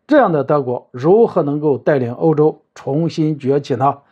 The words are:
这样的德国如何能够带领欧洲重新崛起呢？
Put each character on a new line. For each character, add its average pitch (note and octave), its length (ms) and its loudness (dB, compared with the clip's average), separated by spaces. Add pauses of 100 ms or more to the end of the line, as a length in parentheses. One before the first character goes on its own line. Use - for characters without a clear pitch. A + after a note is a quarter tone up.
这 D4 100 4
样 G#3 140 2
的 C#3+ 100 0
德 D3 180 0
国 B2 300 -8
如 F3 340 2
何 F3 200 0
能 C#3+ 160 -4
够 C#3+ 180 0
带 D3 200 0
领 A#2+ 160 -2
欧 E3 200 0
洲 D3+ 280 0 (120)
重 D3+ 340 -4
新 D#3 300 -2
崛 C#3 220 -2
起 C3 160 -4
呢？ C#3 220 -2 (140)